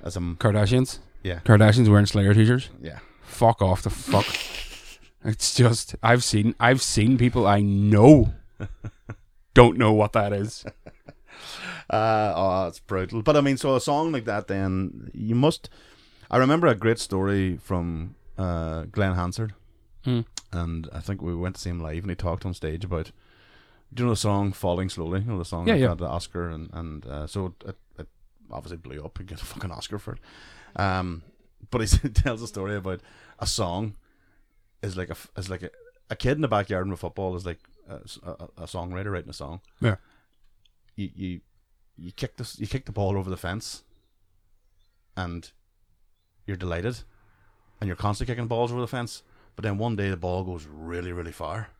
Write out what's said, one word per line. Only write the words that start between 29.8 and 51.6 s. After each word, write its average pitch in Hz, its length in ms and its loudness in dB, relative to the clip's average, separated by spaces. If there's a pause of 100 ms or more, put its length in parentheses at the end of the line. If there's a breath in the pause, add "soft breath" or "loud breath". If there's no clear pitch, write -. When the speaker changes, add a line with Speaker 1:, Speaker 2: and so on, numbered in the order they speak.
Speaker 1:
for 113 160 -12
it. - 60 -16 (600 soft breath)
Um, 92 420 -4 (480)
but 113 180 -2
he - 200 2
<laughs> - 0 -
tells 113 340 0
a 117 60 -12
story 101 280 -6
about 92 240 -8 (380 soft breath)
a 95 80 -6
song 98 480 -4 (880)
is 95 140 -8
like 90 120 -8
a 82 40 -10
f-, - 240 -16
is 92 120 -10
like 92 140 -10
a, - 80 -12 (400)
a 110 60 -8
kid 127 160 0
in 147 100 -2
the 139 60 -2
backyard 98 400 -2
with 92 100 -8
a - 20 -14
football 92 360 -6
is 92 100 -10
like 85 120 -8 (300)
a, - 60 -16 (300)
a, 85 80 -14 (260)
a 85 60 -14
songwriter 90 480 -10
writing 90 180 -10
a - 20 -14
song. 73 280 -14 (200)
Speaker 2:
Yeah. 110 160 2 (1000)
Speaker 1:
You, 98 180 -8
you, 90 260 -10 (560)
you 87 160 -18
kick - 240 -12
the - 80 -12
s-, - 160 -18
you 98 60 -8
kick 131 180 -8
the - 80 -16
ball 98 240 -4
over 95 140 -6
the 90 80 -8
fence, - 460 -12 (1300)
and 87 340 -10 (960)
you're 98 120 -8
delighted, 92 400 -6 (840)
and 101 80 -4
you're 90 80 -6
constantly 104 380 -4
kicking 117 140 -6
balls 117 220 -2
over 120 100 -6
the 120 60 -4
fence. 120 360 -10 (340)
But 101 60 -12
then 101 160 -4
one 113 180 -2
day 98 140 -2
the 92 80 -4
ball 90 260 -4
goes 87 260 -10
really, 85 420 -10
really 85 200 -10
far. 82 480 -10